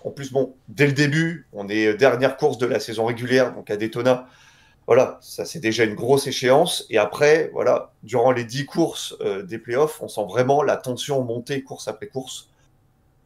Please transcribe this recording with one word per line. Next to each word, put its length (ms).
En 80
plus, 200
bon, 240
dès 200
le 60
début, 600
on 160
est 240
dernière 440
course 200
de 80
la 140
saison 260
régulière, 480
donc 160
à 80
Daytona. 500
Voilà, 340
ça, 240
c'est 140
déjà 240
une 100
grosse 320
échéance. 640
Et 80
après, 560
voilà, 380
durant 300
les 140
dix 200
courses, 560
euh, 220
des 160
playoffs, 420
on 60
sent 200
vraiment 360
la 140
tension 460
monter 400
course 240
après 200
course. 420